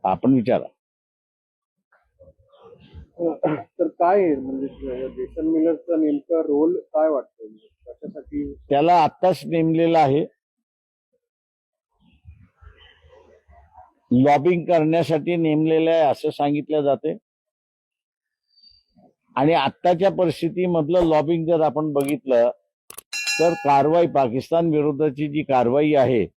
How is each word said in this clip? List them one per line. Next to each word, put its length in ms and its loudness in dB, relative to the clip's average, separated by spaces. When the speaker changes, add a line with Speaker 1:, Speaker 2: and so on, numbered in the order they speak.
Speaker 1:
आपण 300 0
विचारा. 340 0
Speaker 2:
तर 680 -4
काय 340 2
आहे, 120 0
म्हणजे, 760 -10
जेसन 380 -8
मिलरचा 500 -2
नेमका 440 -2
रोल 340 0
काय 240 0
वाटतो? 380 -8
कशासाठी? 640 -12
Speaker 1:
त्याला 240 4
आत्ताच 420 0
नेमलेलं 540 0
आहे, 260 2
लॉबिंग 520 4
करण्यासाठी 720 0
नेमलेलं 540 0
आहे 100 2
असं 300 0
सांगितलं 500 -2
जाते. 340 -2
आणि 200 2
आत्ताच्या 580 0
परिस्थितीमधलं 920 0
लॉबिंग 420 0
जर 140 0
आपण 320 -2
बघितलं 560 0
तर 140 2
कारवाई, 460 2
पाकिस्तान 600 0
विरोधाची 580 -2
जी 160 -6
कारवाई 520 2
आहे 300 2